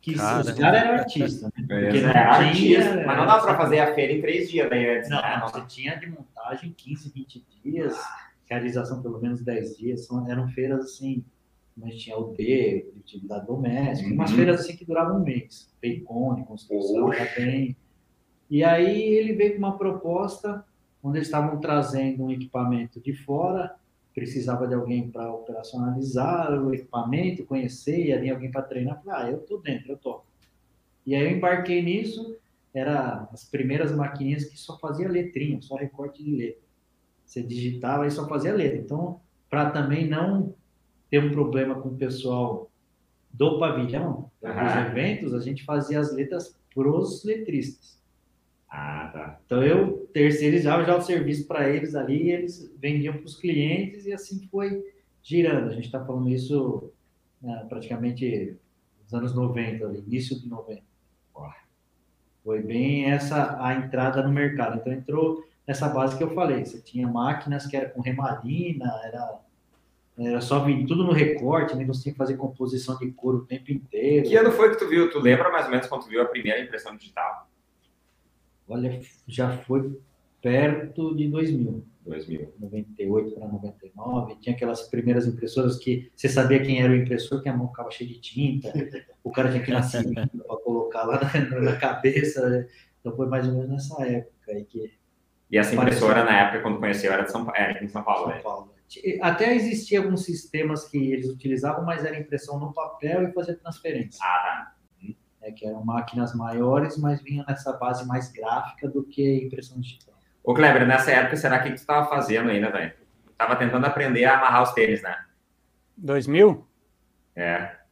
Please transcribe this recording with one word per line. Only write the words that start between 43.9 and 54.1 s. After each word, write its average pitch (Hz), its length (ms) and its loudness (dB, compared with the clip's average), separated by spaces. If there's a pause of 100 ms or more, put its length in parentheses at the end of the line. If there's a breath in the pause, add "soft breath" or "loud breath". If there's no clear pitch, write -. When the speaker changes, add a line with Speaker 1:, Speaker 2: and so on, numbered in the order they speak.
Speaker 1:
dos - 100 -10
Speaker 3:
Aham. 98 360 0
Speaker 1:
eventos, 151 460 -2
a 120 60 -2
gente 135 240 -8
fazia 147 360 -2
as 147 140 0
letras 135 420 -6 (180)
pros 151 500 0
letristas. 202 800 -6 (720)
Speaker 3:
Ah, 73 380 -10
tá. 76 320 -14
Speaker 1:
Então, 123 180 2
eu 190 480 2
terceirizava 151 720 4
já 175 140 4
o 175 40 2
serviço 147 460 -2
pra 143 220 0
eles 147 240 -2
ali, 139 300 0
e 175 80 2
eles 175 480 -6
vendiam 147 360 -2
pros - 240 -14
clientes, 180 680 -2
e 202 60 -6